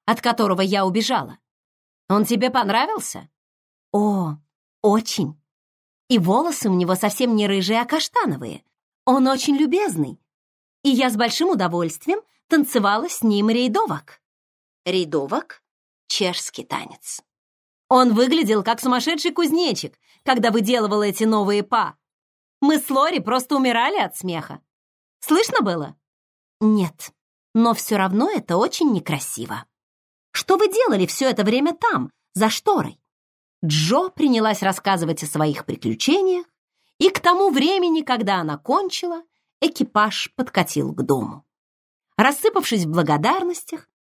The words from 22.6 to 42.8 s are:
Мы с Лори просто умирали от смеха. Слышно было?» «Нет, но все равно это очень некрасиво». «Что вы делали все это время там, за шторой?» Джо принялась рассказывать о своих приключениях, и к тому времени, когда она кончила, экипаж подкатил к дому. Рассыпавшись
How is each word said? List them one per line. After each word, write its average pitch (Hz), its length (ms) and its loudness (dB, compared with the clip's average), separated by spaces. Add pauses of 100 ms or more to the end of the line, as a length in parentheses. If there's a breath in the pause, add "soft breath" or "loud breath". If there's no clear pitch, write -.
Мы 294 180 4
с - 100 -10
Лори 285 300 0
просто 254 360 -2
умирали 262 420 0
от 208 180 -2
смеха. 165 460 -8 (580)
Слышно 427 420 2
было?» 170 340 -4 (640)
«Нет, 214 520 0 (420)
но 226 200 4
все 220 240 -4
равно 196 320 0
это 240 280 -2
очень 262 340 0
некрасиво». - 760 -6 (640)
«Что - 260 0
вы 392 140 2
делали 311 340 2
все 262 240 0
это 226 140 0
время 269 320 0
там, 403 340 -2 (240)
за 220 160 0
шторой?» - 500 -2 (640)
Джо 170 460 0
принялась 220 540 2
рассказывать 180 600 -2
о 156 40 -8
своих 151 380 -2
приключениях, 349 800 0 (540)
и 370 100 6
к 381 100 -4
тому 359 300 4
времени, 320 520 2
когда 220 360 -2
она 156 200 -4
кончила, 339 640 -2 (380)
экипаж - 720 -2
подкатил 151 580 -2
к 135 100 -4
дому. 123 420 -2 (720)
Рассыпавшись 277 680 2